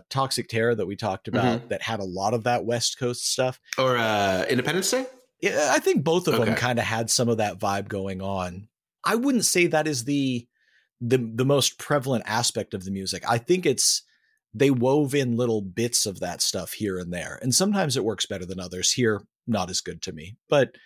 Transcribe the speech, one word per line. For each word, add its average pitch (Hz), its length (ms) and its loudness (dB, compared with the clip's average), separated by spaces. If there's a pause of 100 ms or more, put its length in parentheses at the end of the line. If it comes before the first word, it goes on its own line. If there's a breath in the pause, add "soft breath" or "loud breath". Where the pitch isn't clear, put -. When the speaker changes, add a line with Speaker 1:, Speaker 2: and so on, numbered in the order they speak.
Speaker 1:
Toxic 131 380 -2
Terror 117 280 0
that 104 120 -2
we 101 80 -6
talked 98 320 -4
about 120 320 2
Speaker 2:
Mm-hmm. - 80 -14
Speaker 1:
that 101 140 -6
had 113 180 -4
a 98 60 -6
lot 95 280 -2
of 113 120 -2
that 120 180 0
West 117 340 -2
Coast 123 320 -4
stuff? 127 300 -2 (180)
Speaker 2:
Or, 127 200 2
uh, 101 520 2
Independence 147 400 0
Day? 262 160 0 (380)
Speaker 1:
Yeah, 151 300 2
I 311 60 4
think 320 240 2
both 165 240 2
of 147 80 4
them 113 140 4
Speaker 2:
Okay. 117 180 0
Speaker 1:
kinda 117 160 0
had 113 260 -2
some 120 180 2
of 117 100 2
that 104 200 -2
vibe 101 300 -2
going 95 340 -4
on. 95 460 -4 (360)
I 190 120 2
wouldn't 247 300 2
say 175 200 4
that 156 220 2
is 131 180 -2
the, 135 420 -2 (520)
the, 120 180 2
the 113 280 0
most 139 340 2
prevalent 135 480 0
aspect 110 480 -2
of 95 100 -6
the 98 60 -6
music. 95 360 -6
I 117 120 2
think 180 260 0
it's, - 380 2 (500)
they 127 160 4
wove 135 460 2
in 123 220 2
little 117 260 0
bits 110 420 0
of 92 140 -6
that 87 240 -4
stuff 90 300 -4
here 95 260 -4
and 87 120 -8
there. 87 300 -8
And 127 140 0
sometimes 190 420 2
it 104 60 0
works 104 240 -2
better 92 180 -8
than 92 140 -8
others. 90 320 -2
Here, 110 320 2 (240)
not 92 240 0
as - 100 -4
good 82 220 -10
to 92 80 -8
me. 82 240 -14 (120)
But, 143 280 4 (100)